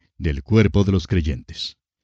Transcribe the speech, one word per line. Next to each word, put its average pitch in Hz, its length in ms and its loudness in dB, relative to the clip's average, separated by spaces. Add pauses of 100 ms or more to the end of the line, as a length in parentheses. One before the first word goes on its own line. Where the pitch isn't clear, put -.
(200)
del 73 240 -4
cuerpo 101 400 4
de 95 80 -2
los 95 160 0
creyentes. - 680 -4 (260)